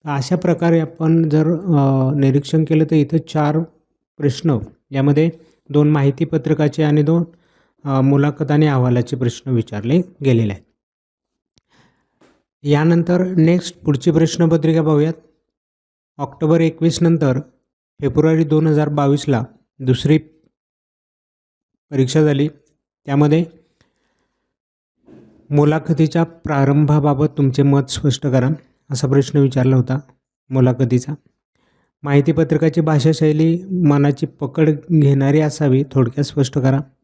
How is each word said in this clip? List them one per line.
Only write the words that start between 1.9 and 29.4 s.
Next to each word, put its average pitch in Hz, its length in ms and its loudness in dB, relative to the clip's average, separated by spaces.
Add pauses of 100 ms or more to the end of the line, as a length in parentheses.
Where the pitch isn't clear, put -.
निरीक्षण 143 500 0
केलं 156 200 0
तर 156 100 -2
इथं 151 220 0 (120)
चार 151 300 -2 (580)
प्रश्न, 143 420 -2 (320)
यामध्ये 143 400 0 (400)
दोन 147 200 2
माहिती 139 340 0
पत्रकाचे 151 580 -2
आणि 147 200 2
दोन, 165 220 0 (600)
अ, 135 160 -2
मुलाखत 139 500 0
आणि 151 160 2
अहवालाचे 127 500 0
प्रश्न 127 340 -6
विचारले 117 500 -2 (240)
गेलेले 113 280 2
आहेत. 90 100 -14 (2000)
यानंतर 170 640 0
नेक्स्ट 175 560 0
पुढची 147 300 0
प्रश्नपत्रिका 160 720 0
पाहूयात. 156 320 0 (1040)
ऑक्टोबर 156 420 -2
एकवीस 160 420 -2
नंतर 151 380 0 (600)
फेब्रुवारी 156 440 0
दोन 156 220 0
हजार 151 220 0
बावीसला 143 560 -2 (340)
दुसरी 135 400 0 (1700)
परीक्षा 135 320 0
झाली. 147 260 0 (580)
त्यामध्ये 147 380 2 (2000)
मुलाखतीच्या 151 720 0
प्रारंभाबाबत 147 1040 0 (120)
तुमचे 139 240 0
मत 139 280 0
स्पष्ट - 360 -4
करा, 127 220 0 (420)
असा 135 180 -4
प्रश्न 139 300 0
विचारला 131 380 2